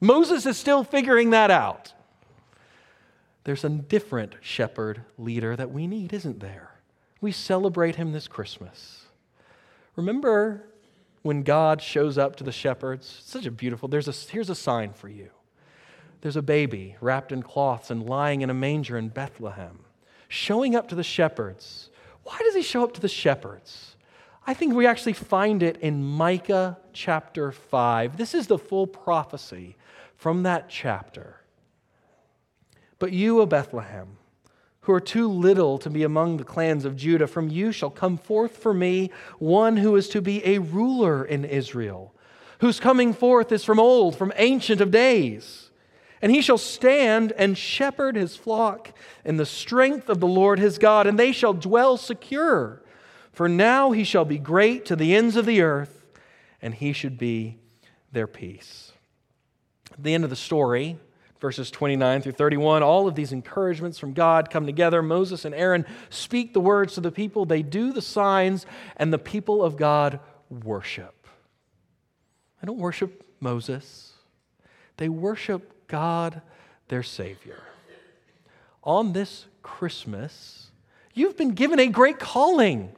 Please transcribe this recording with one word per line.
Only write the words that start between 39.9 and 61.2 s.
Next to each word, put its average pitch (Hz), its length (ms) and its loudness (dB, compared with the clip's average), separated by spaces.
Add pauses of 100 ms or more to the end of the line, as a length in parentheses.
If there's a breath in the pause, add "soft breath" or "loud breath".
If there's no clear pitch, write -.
is 196 140 4
to 208 100 -2
be 202 260 -2
a 196 120 4
ruler 185 640 0
in 143 220 -4
Israel, 117 680 -6 (440 loud breath)
whose 240 200 2
coming 247 360 4
forth 247 380 4
is 208 120 0
from 220 160 4
old, 226 360 4
from 190 200 -4
ancient 226 460 2
of 196 80 2
days." 196 800 2 (520 soft breath)
And 208 80 4
he 277 120 6
shall 247 160 4
stand 226 720 2
and 202 240 2
shepherd 269 580 -2
his 196 220 -4
flock 220 560 -4 (320 loud breath)
in 156 140 -2
the 151 80 0
strength 262 640 0
of 185 100 0
the 180 60 2
Lord 190 320 4
his 202 180 2
God, 214 300 6
and 208 120 2
they 254 140 4
shall 226 220 2
dwell 233 420 4
secure. 226 840 -2 (500 soft breath)
For 170 160 0
now 240 440 4
he 214 120 0
shall 170 220 2
be 147 100 -2
great 196 480 2
to 175 120 -2
the 160 180 2
ends 226 220 4
of 226 100 2
the 220 160 4
earth, 143 420 -2 (560 soft breath)
and 113 140 -10
he 143 180 -4
should 135 240 -8
be 113 400 -6 (560 soft breath)
their 113 140 -4
peace. - 640 -18 (1000)
At 139 100 -18
the 151 100 -2
end 165 120 0
of 143 40 -2
the 127 80 -8
story, 147 640 -2 (420 soft breath)